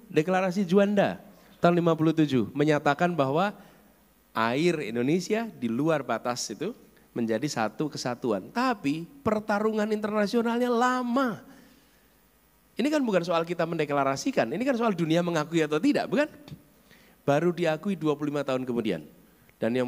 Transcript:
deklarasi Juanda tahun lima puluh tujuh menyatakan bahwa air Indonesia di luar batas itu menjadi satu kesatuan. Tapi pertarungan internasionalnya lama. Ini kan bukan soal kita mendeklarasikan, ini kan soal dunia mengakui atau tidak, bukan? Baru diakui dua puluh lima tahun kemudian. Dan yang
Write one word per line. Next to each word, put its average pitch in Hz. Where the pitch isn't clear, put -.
deklarasi 185
Juanda 196
tahun 175
lima 165
puluh 160
tujuh 131
menyatakan 151
bahwa 156
air 135
Indonesia 170
di 120
luar 143
batas 120
itu 160
menjadi 113
satu 135
kesatuan. 117
Tapi 170
pertarungan 214
internasionalnya 220
lama. 247
Ini 247
kan 294
bukan 196
soal 170
kita 170
mendeklarasikan, 143
ini 185
kan 277
soal 226
dunia 165
mengakui 165
atau 151
tidak, 226
bukan? 277
Baru 160
diakui 160
dua 151
puluh 147
lima 147
tahun 131
kemudian. 107
Dan 117
yang 127